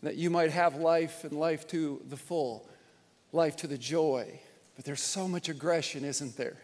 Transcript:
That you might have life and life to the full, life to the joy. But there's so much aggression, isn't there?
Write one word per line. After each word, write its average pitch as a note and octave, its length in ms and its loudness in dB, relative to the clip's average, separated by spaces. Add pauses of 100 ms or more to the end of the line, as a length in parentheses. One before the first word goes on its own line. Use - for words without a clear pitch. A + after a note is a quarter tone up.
That D3+ 140 -4
you E3+ 140 2
might E3+ 200 4
have E3 260 4
life E3 480 2
and D3+ 80 -8
life D#3 360 0
to D#3 400 -2
the C#3 80 -10
full, C3 500 -4 (680)
life D#3+ 240 2
to - 100 -8
the C#3+ 100 -4
joy. C3+ 640 0 (360)
But C3+ 100 -12
there's C#3+ 160 -4
so F#3+ 260 -2
much F3 220 -2
aggression, D3+ 540 0
isn't C#3 340 -4
there? - 260 -4